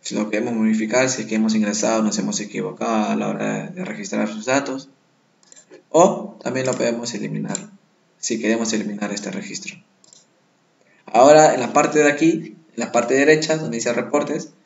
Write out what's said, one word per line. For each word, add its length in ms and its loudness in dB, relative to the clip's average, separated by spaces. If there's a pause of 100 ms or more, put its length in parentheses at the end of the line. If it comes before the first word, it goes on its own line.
Si 140 -12
lo 160 -4
queremos 240 -4
modificar, 560 0
si 120 -6
es 60 -10
que 60 -4
hemos 200 0
ingresado, 480 0
nos 160 -2
hemos 220 -4
equivocado 680 -4
a 40 -2
la 140 -4
hora 400 -6
de 160 -10
registrar 420 -6
sus 200 -10
datos. 420 -4 (1000)
O 520 2
también 240 -4
lo 60 -2
podemos 420 -4
eliminar, 440 -6 (600)
si 220 -6
queremos 320 -2
eliminar 400 -4
este 180 -8
registro. 460 -12 (1300)
Ahora 500 8
en 60 -2
la 140 -4
parte 240 2
de 120 6
aquí, 460 0 (180)
en 20 -12
la 140 -6
parte 240 0
derecha, 440 4
donde 180 -6
dice 160 -2
reportes 600 -4 (120)